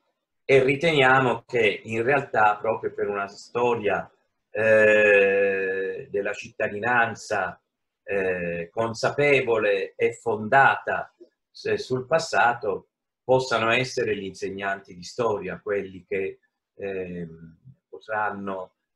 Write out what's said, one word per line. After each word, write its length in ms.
e 180
riteniamo 840
che 380
in 180
realtà 540
proprio 360
per 160
una 200
storia, 800
eh, 1600
della 220
cittadinanza, 1300
eh, 680
consapevole 1300
e 160
fondata 1000
se-, 280
sul 280
passato 840
possano 460
essere 460
gli 80
insegnanti 720
di 80
storia 580
quelli 460
che, 340
ehm, 840
potranno, 840